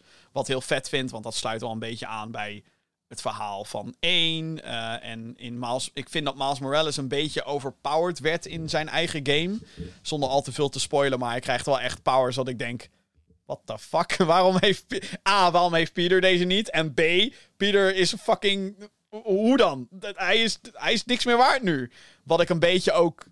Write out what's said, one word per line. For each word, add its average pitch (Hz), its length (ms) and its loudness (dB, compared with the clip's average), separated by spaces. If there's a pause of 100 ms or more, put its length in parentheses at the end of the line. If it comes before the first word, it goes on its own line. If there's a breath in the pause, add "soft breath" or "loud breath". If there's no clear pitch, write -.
(320 soft breath)
Wat 127 140 -4
heel 131 140 -2
vet - 280 -4
vind, 131 220 -2
want 110 140 -12
dat 113 100 -8
sluit 113 260 -4
wel 117 100 -8
een 110 80 -8
beetje 113 280 -10
aan 110 240 -10
bij 104 340 -10 (440)
het - 120 -16
verhaal 107 440 -6
van - 360 -10
één. 160 640 0
Eh, 117 460 -8
en 113 260 -12
in 120 220 -12
Miles, 131 360 -4
ik 139 140 -10
vind 156 160 -4
dat 135 120 -4
Miles 139 220 -2
Morales 143 380 0
een 135 120 -4
beetje 143 360 -2
overpowered 143 720 -2
werd 156 280 -2
in 160 220 -10
zijn 156 200 -2
eigen 156 380 -4
game. 165 320 0 (440 loud breath)
Zonder 143 260 -4
al 139 140 2
te 127 100 -8
veel 143 160 0
te 135 120 -8
spoilen, 139 380 2
maar 120 120 -4
hij 123 100 -4
krijgt 123 260 -2
wel 135 140 2
echt 127 220 -6
powers 127 340 2
dat 131 120 -2
ik 123 100 -6
denk: 120 300 -8 (560)
What 139 200 -10
the 110 140 -10
fuck? - 440 -2
<laughs> 160 100 6
Waarom 185 260 6
heeft... 202 280 2
P-, - 420 -8
A, 190 220 6
waarom 175 240 4
heeft 165 180 2
Peter 180 280 2
deze 180 240 4
niet? 190 260 0
En 156 240 -2
B, 170 60 0 (560 soft breath)
Peter 196 380 4
is 190 240 2
fucking 196 720 -2 (340)
hoe 220 320 4
dan? 147 340 2
Dat, 196 260 -12
hij 190 220 2
is, 226 200 0 (140)
hij 147 200 -2
is 233 120 -2
niks - 200 -2
meer 240 120 2
waard 262 260 4
nu. 139 280 -2 (320 soft breath)
Wat 165 180 2
ik 165 80 2
een 175 100 0
beetje 180 340 4
ook 170 400 2